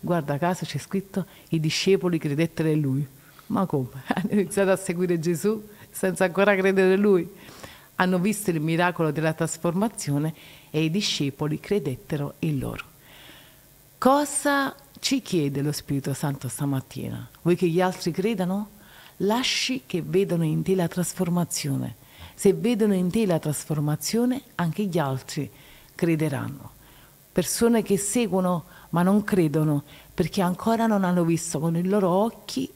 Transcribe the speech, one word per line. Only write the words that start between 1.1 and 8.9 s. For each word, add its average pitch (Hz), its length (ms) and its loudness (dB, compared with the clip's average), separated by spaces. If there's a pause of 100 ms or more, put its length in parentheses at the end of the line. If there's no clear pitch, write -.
"I 165 120 0
discepoli 180 560 2
credettero 156 500 -2
in 156 140 2
lui". 135 260 0 (400)
Ma 196 180 0
come? 135 220 -2 (200)
<laughs> - 60 -2
Hanno 185 180 -2
iniziato 196 400 2
a 190 40 4
seguire 175 440 -2
Gesù 175 460 -2 (240)
senza 190 360 -2
ancora 196 300 4
credere 190 400 4
in 196 40 2
lui. 202 280 4 (680)
Hanno 185 240 2
visto 202 300 0
il 165 100 0
miracolo 165 520 2